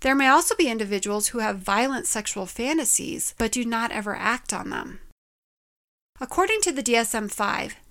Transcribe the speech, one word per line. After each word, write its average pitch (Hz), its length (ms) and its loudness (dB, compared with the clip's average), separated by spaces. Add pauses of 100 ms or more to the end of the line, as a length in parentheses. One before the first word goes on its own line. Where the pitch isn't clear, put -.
There 269 140 4
may 277 140 4
also 320 260 6
be 294 140 4
individuals 208 600 0
who 240 100 -6
have 214 200 0
violent 233 480 0
sexual 208 380 -4
fantasies - 920 -2
but 220 120 2
do 247 140 -2
not 226 260 -2
ever 208 240 -4
act - 380 -2
on - 160 -6
them. - 320 -8 (1200)
According 381 400 0
to 359 120 2
the 269 100 -2
D 233 120 2
S 226 200 2
M 208 140 -2
five, - 480 -4 (140)